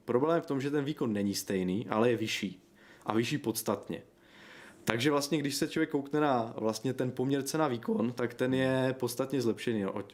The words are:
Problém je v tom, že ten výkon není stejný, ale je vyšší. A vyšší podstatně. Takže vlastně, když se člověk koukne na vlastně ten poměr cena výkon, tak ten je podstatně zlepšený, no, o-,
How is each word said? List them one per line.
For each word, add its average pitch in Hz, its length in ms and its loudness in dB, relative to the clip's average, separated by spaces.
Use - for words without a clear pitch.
Problém 139 320 2
je 160 60 0
v - 40 -10
tom, 139 140 -2
že 139 100 -2
ten 143 140 -2
výkon 131 280 -2
není 101 220 0
stejný, 92 560 -2
ale 110 200 4
je 117 60 2
vyšší. 107 460 -4
A 107 80 0
vyšší 120 240 2
podstatně. - 640 -4
Takže 117 260 2
vlastně, 143 280 2
když 135 160 -2
se 156 140 0
člověk 160 220 0
koukne 143 300 -2
na 123 360 2
vlastně 110 380 0
ten 127 160 0
poměr 135 320 0
cena 156 260 0
výkon, 123 440 0
tak 120 220 -2
ten 131 200 2
je 131 440 2
podstatně 131 440 -2
zlepšený, 113 400 0
no, 95 100 -2
o-, 104 100 -6